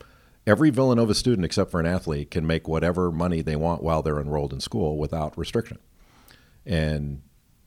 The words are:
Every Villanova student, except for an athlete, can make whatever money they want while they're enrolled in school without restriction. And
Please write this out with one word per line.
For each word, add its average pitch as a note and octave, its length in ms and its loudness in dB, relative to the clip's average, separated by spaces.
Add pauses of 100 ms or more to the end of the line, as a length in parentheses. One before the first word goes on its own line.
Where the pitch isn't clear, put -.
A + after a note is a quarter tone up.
(440)
Every C3+ 260 6
Villanova A#2 440 4
student, A2+ 300 2
except F2+ 260 0
for F2+ 80 -2
an E2 80 2
athlete, E2 460 -2
can D#2+ 160 0
make E2 180 0
whatever E2+ 460 0
money E2 300 0
they D#2 120 -4
want E2 300 -2
while D#2+ 180 0
they're D2+ 160 -2
enrolled C#2+ 340 -4
in C2+ 60 -8
school D#2 400 -2
without D2+ 400 -4
restriction. - 400 -6 (880)
And D2+ 560 -2 (440)